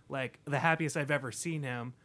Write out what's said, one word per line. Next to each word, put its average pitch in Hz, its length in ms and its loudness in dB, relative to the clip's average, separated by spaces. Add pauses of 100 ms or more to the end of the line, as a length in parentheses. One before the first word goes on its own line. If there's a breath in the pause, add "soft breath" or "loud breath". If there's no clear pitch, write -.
(100)
like, 131 340 -4
the 143 160 0
happiest 160 380 4
I've 147 140 0
ever 131 200 0
seen 160 320 -4
him. 123 300 -4 (120)